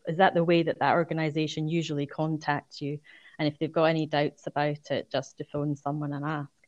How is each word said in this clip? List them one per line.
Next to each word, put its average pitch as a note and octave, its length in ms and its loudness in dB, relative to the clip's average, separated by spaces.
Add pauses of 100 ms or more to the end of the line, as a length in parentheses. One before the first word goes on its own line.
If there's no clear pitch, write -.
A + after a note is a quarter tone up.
is D#3 100 -4
that F#3 160 6
the E3+ 100 4
way E3+ 200 6
that - 160 -2
that C#3 160 4
organisation D#3+ 720 0
usually D3+ 400 -2
contacts D#3 720 -4
you? D3 180 -6 (380)
And D#3 100 0
if D3 120 -4
they've D#3 120 -2
got D#3+ 140 4
any D#3+ 220 2
doubts D3+ 400 -2
about D3 420 -2
it, B2+ 220 -4
just - 260 -4
to D3+ 60 -10
phone D3 320 -2
someone C#3+ 380 -4
and C#3+ 120 -6
ask. D3 240 -4 (180)